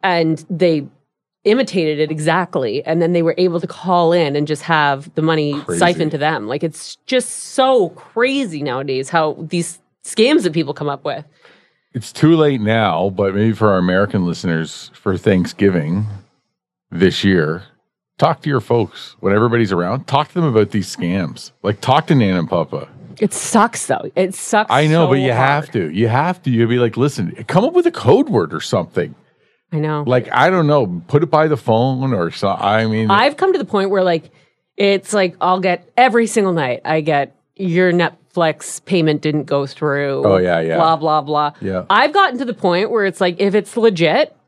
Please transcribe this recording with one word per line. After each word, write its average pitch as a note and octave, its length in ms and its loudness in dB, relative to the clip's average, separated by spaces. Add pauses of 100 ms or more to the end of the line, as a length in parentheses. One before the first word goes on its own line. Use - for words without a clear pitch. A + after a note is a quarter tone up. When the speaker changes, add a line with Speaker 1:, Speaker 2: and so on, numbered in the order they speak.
Speaker 1:
And E3 480 0
they E3 360 0 (580)
imitated F#3+ 560 0
it D3+ 120 0
exactly. D3+ 720 -2
And E3 160 0
then E3+ 100 0
they F3 100 0
were E3 160 0
able F3 220 0
to E3 80 -10
call F3 460 0
in D3+ 240 0
and D3 100 -2
just D3 160 -6
have D3 520 0
the D#3+ 60 -2
money D#3 400 0
Speaker 2:
Crazy. E3+ 180 -6
Speaker 1:
siphoned E3+ 320 0
to D#3 60 -6
them. C#3+ 300 -2
Like, C3+ 160 -6
it's - 320 -10 (100)
just B3+ 240 -2 (240)
so C4 360 2
crazy A#3+ 720 -4
nowadays C3 460 -4
how D#3 280 0
these E3 420 -6 (260)
scams B3+ 380 2
that E3+ 100 -2
people D3+ 200 -2
come D3 140 -6
up C#3 160 -8
with. D3+ 220 -6 (680)
Speaker 2:
It's - 200 -12
too D#3+ 240 4
late C#3+ 240 2
now, G2+ 480 0
but G2 260 -2
maybe G#2+ 160 2
for G#2+ 180 2
our F#2+ 80 4
American F#2 480 0
listeners E2 680 -4
for F#2+ 240 -4
Thanksgiving F#2 880 0 (840)
this F2+ 340 0
year, F2+ 400 0 (540)
talk D3+ 260 0
to D3+ 60 -4
your C3+ 120 0
folks - 580 -4
when F#2+ 140 0
everybody's A2+ 380 2
around. F#2 360 -4
Talk C#3+ 220 0
to - 40 -20
them F3 120 -2
about A2 260 2
these G2 220 -4
scams. F2+ 580 -6 (100)
Like, G2+ 200 -4
talk C#3+ 260 2
to E3+ 80 4
Nan G2+ 200 4
and E2+ 140 -2
Papa. D#2+ 380 -2 (320)
Speaker 1:
It G#3 140 0
sucks, - 520 0
though. - 300 -4
It F#3+ 180 0
sucks - 380 -2
Speaker 2:
I D3 160 4
know, D#3+ 180 4
Speaker 1:
so C#3+ 40 0
Speaker 2:
but C#3 100 4
you C3 120 0
have C3+ 340 0
Speaker 1:
hard. - 80 -20
Speaker 2:
to. F2+ 180 -2
You G#2+ 160 0
have D3+ 360 0
to. - 60 -2
You'll A#2 200 2
be B2 100 2
like, A#2 180 0
"Listen, A#2 340 -2 (160)
come F3+ 160 2
up D#4 100 0
with F4+ 120 2
a E4+ 60 2
code C4+ 380 4
word F2+ 240 0
or D#2+ 60 -4
something." E2+ 540 -4 (580)
Speaker 1:
I D#3+ 60 -4
know. D3+ 280 -4
Speaker 2:
Like, B2+ 260 0
I C#3 180 4
don't F3+ 180 2
know, A2 400 0
put C#3+ 160 4
it A#2 40 -4
by D#3 200 2
the D3+ 100 0
phone B2+ 560 0
or E2+ 180 -2
so. G2 180 -4
I G#2+ 380 0
mean, A2 240 0
Speaker 1:
I've B3+ 260 2
come F#4+ 160 2
to F4+ 60 0
the B3 60 -4
point G3 260 -2
where, F#3+ 120 2
like, E3+ 280 -2 (460)
it's G3+ 360 0
like, F#3+ 280 0
I'll F#3 180 2
get F3+ 360 -2
every A#3 320 4
single G3 260 0
night, C3+ 320 -2
I D#3+ 160 0
get, C#3+ 340 -2 (200)
"Your F3+ 380 0
Netflix - 880 -2
payment D#3 380 0
didn't D3+ 220 -2
go C#3 240 -2
through." C#3 580 -4
Speaker 2:
Oh, G2 120 4
yeah, F2+ 240 2
yeah. E2 160 0
Speaker 1:
Blah, D#3+ 180 4
blah, D3+ 260 0
blah. D3 300 -2 (100)
Speaker 2:
Yeah. F#2+ 300 -4
Speaker 1:
I've C4 220 2
gotten F4 260 2
to C4+ 60 -4
the A#3 80 -6
point F3+ 360 -2
where G#3+ 160 0
it's F#3+ 160 -4
like, F3+ 180 0
if G3 140 0
it's G#3 240 -2
legit G3+ 580 2 (120)